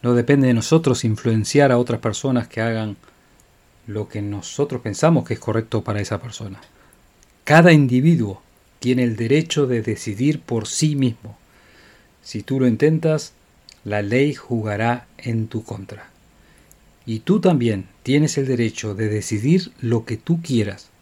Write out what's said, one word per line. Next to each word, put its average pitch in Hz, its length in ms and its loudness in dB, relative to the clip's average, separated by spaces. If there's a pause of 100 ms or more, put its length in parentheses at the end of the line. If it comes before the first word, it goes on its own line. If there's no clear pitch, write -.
No 120 140 0
depende 131 320 4
de 123 80 4
nosotros 135 480 2
influenciar 113 680 2
a 120 60 4
otras 120 220 -2
personas 120 480 -2
que - 140 -8
hagan 110 360 -4 (880)
lo 104 240 -8
que 104 140 -8
nosotros 104 580 -6
pensamos 135 440 2
que 110 100 -6
es - 40 -16
correcto 110 440 -4
para 104 180 -4
esa 101 180 -6
persona. 104 400 -14 (840)
Cada 165 280 8
individuo 135 680 2 (380)
tiene 123 240 0
el 117 120 0
derecho 139 520 0
de 120 160 0
decidir 117 580 -2
por 113 240 -4
sí 151 300 -2
mismo. 117 420 -4 (840)
Si - 180 -10
tú 135 180 -4
lo 127 60 2
intentas, 156 680 0 (500)
la 104 180 -4
ley 131 320 2
jugará 113 720 -2 (140)
en 113 280 -4
tu 110 160 -8
contra. 98 460 -14 (1000)
Y 110 120 -6
tú 202 200 2
también 117 480 2 (160)
tienes 151 340 2
el 135 100 -2
derecho 113 460 -2
de 107 140 -4
decidir 107 720 0
lo 117 240 -2
que 113 140 -8
tú 165 240 -4
quieras. 110 480 -4 (120)